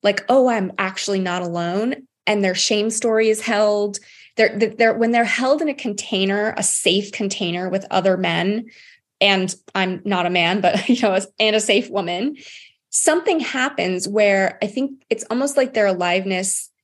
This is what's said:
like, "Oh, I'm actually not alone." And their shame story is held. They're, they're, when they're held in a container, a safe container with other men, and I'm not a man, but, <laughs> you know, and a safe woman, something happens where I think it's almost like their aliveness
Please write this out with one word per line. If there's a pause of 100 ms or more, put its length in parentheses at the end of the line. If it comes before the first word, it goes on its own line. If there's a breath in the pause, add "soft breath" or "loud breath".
like,
"Oh,
I'm
actually
not
alone." (200)
And
their
shame
story
is
held. (380 loud breath)
They're,
they're,
when
they're
held
in
a
container,
a
safe
container
with
other
men, (540 loud breath)
and (200)
I'm
not
a
man,
but,
<laughs>
you
know, (220)
and
a
safe
woman, (540 loud breath)
something
happens
where
I
think
it's
almost
like
their
aliveness (140)